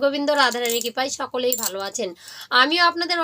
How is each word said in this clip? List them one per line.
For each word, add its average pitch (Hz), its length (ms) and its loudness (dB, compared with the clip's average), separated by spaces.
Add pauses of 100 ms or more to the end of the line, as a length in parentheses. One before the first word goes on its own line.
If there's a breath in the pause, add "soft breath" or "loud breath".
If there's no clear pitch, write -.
গোবিন্দ 285 260 0 (140)
রাধারানীর 240 420 0
কৃপায় 262 260 -4
সকলেই 254 520 -2
ভালো 190 160 -6 (100)
আছেন। 196 200 -6 (520 loud breath)
আমিও 320 280 4
আপনাদের 339 360 -2